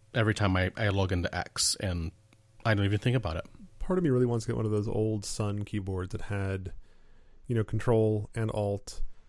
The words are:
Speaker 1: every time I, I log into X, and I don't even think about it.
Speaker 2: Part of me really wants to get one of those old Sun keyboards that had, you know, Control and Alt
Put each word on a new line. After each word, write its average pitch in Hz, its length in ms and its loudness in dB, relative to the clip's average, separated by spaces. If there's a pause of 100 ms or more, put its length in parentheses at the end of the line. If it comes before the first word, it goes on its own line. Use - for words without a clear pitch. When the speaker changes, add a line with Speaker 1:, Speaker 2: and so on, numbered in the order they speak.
(140)
Speaker 1:
every 110 200 2
time 92 240 2
I, 90 180 2
I 107 140 0
log 98 220 2
into 90 240 0
X, - 440 -2
and 87 320 -2 (540)
I 113 80 4
don't 101 120 4
even 101 140 2
think 127 160 0
about 92 220 -2
it. - 80 -6 (340)
Speaker 2:
Part 185 200 0
of 180 40 0
me 156 60 4
really 123 160 6
wants 117 200 0
to 120 60 -4
get 120 60 -2
one 110 80 0
of 107 60 0
those 104 160 0
old 107 360 0
Sun 104 420 -4
keyboards 95 480 -6
that - 80 -6
had, 98 520 -4 (760)
you 120 80 -2
know, 110 80 2
Control 110 680 2
and 110 180 -2
Alt 101 500 -2 (280)